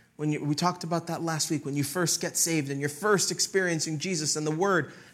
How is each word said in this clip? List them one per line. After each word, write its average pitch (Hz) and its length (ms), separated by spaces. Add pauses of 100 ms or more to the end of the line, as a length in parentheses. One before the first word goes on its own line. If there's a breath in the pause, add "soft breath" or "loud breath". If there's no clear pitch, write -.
(160 soft breath)
When 151 140
you, 151 140
we 147 100
talked 175 300
about 170 220
that 160 160
last 160 260
week, 151 160
when 139 120
you 143 80
first 165 360
get 160 160
saved 160 320
and 139 100
you're 143 120
first 190 400
experiencing 165 680
Jesus 156 380
and 151 100
the 151 40
Word, 170 420 (220 loud breath)